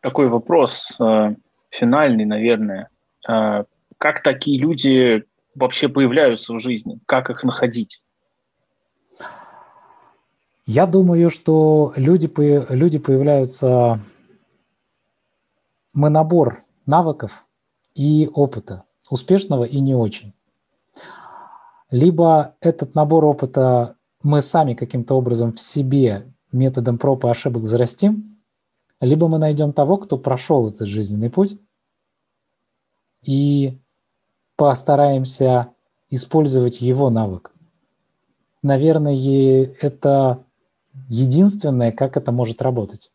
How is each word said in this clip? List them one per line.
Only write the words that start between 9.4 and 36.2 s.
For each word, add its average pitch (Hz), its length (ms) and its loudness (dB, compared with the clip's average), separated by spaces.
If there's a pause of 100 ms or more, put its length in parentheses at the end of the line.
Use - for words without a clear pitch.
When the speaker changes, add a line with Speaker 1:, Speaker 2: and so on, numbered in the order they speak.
Speaker 2:
Я 131 200 2
думаю, 175 440 2
что 156 680 2
люди 156 320 2
поя-, 147 420 2
люди 147 300 0
появляются... 131 1000 0 (1900)
Мы 147 160 2
набор 156 540 0 (220)
навыков 151 600 -2 (500)
и 151 380 2
опыта, 120 500 -4 (260)
успешного 170 540 0
и 139 160 -4
не 135 160 0
очень. 110 380 -4 (1600)
Либо 156 680 2
этот 165 340 -2
набор 151 300 2
опыта 127 680 0 (260)
мы 147 200 0
сами 143 340 0
каким-то 123 400 -4
образом 120 380 -2
в 113 60 -12
себе 131 680 -2 (240)
методом 127 460 -2
проб 135 280 -2
и 120 40 2
ошибок 117 340 -4
взрастим – 123 720 -2 (640)
либо 156 260 2
мы 160 120 0
найдем 151 340 -2
того, 156 240 0
кто 196 200 -6
прошел 131 520 -2
этот 104 180 -10
жизненный 104 420 -6
путь, 196 280 -2 (1700)
и 139 540 -2 (800)
постараемся 131 1120 0 (400)
использовать 131 720 0